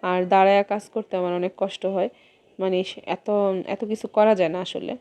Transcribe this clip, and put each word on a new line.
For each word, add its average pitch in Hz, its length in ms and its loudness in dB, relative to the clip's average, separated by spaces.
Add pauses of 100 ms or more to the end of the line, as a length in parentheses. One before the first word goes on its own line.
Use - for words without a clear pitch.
আর 180 240 0
দাঁড়ায়া 196 380 6
কাজ 202 200 -4 (100)
করতে 208 240 -6
আমার 180 160 -2
অনেক 180 240 -4
কষ্ট 190 280 -6
হয়, 196 240 -2 (500)
মানে 185 240 0 (220)
এত, - 240 -6 (380)
এত - 180 -6
কিছু 214 220 -6
করা 214 280 4
যায় 180 140 2
না 180 120 -4
আসলে। - 400 -8